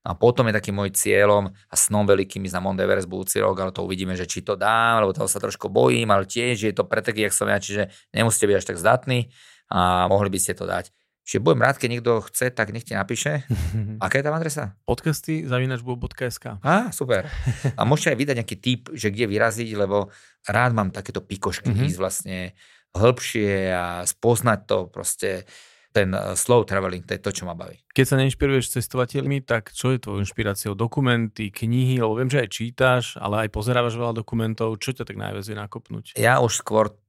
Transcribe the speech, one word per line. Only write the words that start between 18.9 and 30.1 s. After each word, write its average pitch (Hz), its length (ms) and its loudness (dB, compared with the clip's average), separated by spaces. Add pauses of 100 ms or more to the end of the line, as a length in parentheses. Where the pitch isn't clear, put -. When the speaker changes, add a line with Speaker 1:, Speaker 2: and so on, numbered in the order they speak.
Speaker 1:
že 143 180 -2
kde 110 160 0
vyraziť, 110 480 0
lebo 101 400 0 (320)
rád 120 260 2
mám 104 200 0
takéto 101 280 -8
pikošky, 98 520 -4
Speaker 2:
Mhm. 104 100 2
Speaker 1:
ísť 131 160 0
vlastne 92 400 -4 (560)
hĺbšie 107 580 2 (200)
a 90 120 0 (200)
spoznať 117 600 2
to 101 120 0 (100)
proste, 95 420 -6 (600)
ten, 95 220 2
eh, 98 240 -4
slow 123 260 4
traveling, 95 400 -2
to - 140 -6
je 95 60 -12
to, 101 120 -4
čo - 100 -8
ma 90 100 -8
baví. 85 260 -16 (100)
Speaker 2:
Keď 131 160 4
sa 139 100 2
neinšpiruješ 135 600 2
cestovateľmi, 131 680 -2
tak 117 300 -2
čo - 180 -2
je 131 80 2
tvojou 101 220 -6